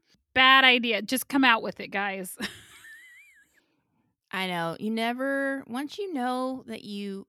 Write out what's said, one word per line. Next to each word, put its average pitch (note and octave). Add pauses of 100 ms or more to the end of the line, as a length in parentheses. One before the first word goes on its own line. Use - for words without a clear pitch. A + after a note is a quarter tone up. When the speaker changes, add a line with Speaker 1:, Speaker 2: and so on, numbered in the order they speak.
(340)
Speaker 1:
Bad C4
idea. A#3+
Just A#3+
come C#4
out A#3
with G#3
it, G3
guys. G3
<laughs> G#3 (1800)
Speaker 2:
I F#3
know. E3+
You G#3+
never, C4+
once C#4
you G4+
know C4
that A3+
you, G3+